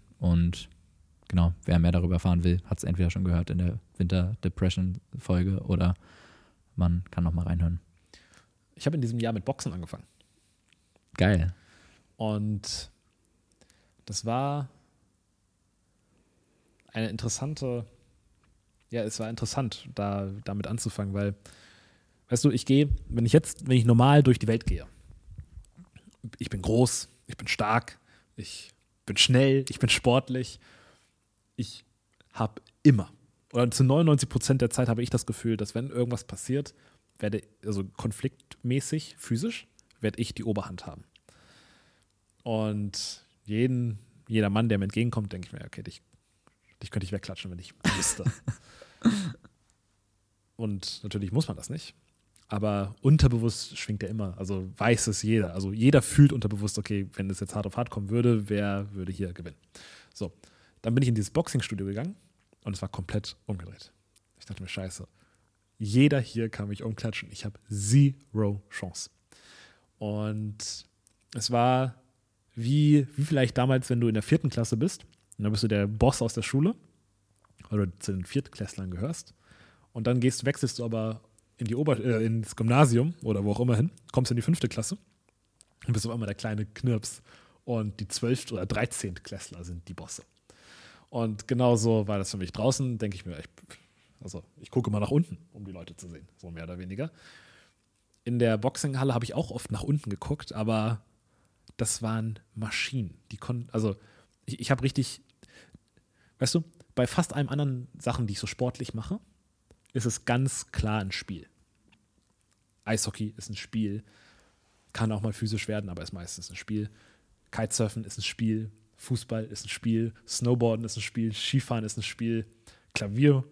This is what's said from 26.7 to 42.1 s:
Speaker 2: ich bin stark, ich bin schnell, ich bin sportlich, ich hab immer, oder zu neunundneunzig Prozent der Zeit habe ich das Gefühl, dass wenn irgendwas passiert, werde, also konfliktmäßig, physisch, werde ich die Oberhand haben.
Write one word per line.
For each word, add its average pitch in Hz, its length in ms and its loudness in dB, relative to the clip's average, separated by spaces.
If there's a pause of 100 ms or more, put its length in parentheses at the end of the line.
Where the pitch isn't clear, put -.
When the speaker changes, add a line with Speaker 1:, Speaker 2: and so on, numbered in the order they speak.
Speaker 2:
ich - 100 -12
bin - 100 -12
stark, 113 520 0 (360)
ich - 360 -16 (340)
bin 101 120 -4
schnell, 135 520 6
ich - 100 -8
bin 123 100 4
sportlich, 127 680 2 (960)
ich - 300 -8 (460)
hab - 300 -4 (220)
immer, 117 280 8 (400)
oder 123 200 4
zu 135 120 4
neunundneunzig 147 460 6
Prozent 135 320 2
der 120 80 2
Zeit 127 180 0
habe 117 160 0
ich 123 60 -4
das - 160 0
Gefühl, 113 320 -2
dass 104 180 -6
wenn 127 140 -6
irgendwas 120 340 -2
passiert, - 500 -6 (460)
werde, 104 240 -2 (220)
also 101 180 -2
konfliktmäßig, - 1300 -6
physisch, 160 500 -6 (320)
werde 107 200 -2
ich 120 140 -4
die 113 100 -8
Oberhand 101 420 -6
haben. 73 180 -14 (1400)